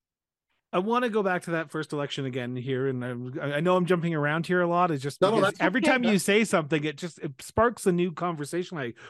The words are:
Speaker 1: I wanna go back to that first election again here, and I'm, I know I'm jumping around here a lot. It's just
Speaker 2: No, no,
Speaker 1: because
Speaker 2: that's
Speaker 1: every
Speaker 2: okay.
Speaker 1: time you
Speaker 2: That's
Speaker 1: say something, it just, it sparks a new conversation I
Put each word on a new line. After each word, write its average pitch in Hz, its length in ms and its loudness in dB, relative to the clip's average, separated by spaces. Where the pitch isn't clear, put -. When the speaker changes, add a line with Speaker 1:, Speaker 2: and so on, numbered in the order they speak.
Speaker 1:
I 156 60 0
wanna 233 320 0
go 208 140 0
back 180 200 0
to 170 80 -8
that 160 200 -4
first 156 220 -6
election 143 320 -4
again 127 300 -6
here, 127 320 -2
and 127 160 -4
I'm, 123 380 -8
I 143 180 -2
know 180 160 4
I'm 180 120 2
jumping 170 260 0
around 151 320 0
here 180 160 2
a 175 60 2
lot. 175 240 2
It's 139 100 -2
just 139 180 -8
Speaker 2:
No, 190 100 6
no, 220 80 2
Speaker 1:
because 190 160 4
Speaker 2:
that's - 80 -6
Speaker 1:
every 185 180 2
Speaker 2:
okay. 311 100 4
Speaker 1:
time 262 140 4
you 226 80 4
Speaker 2:
That's 196 140 4
Speaker 1:
say 208 180 4
something, 156 400 0
it 151 120 -4
just, 170 240 -10
it 147 220 -10
sparks - 460 0
a 190 40 4
new 175 200 2
conversation 170 640 -6
I 123 160 -6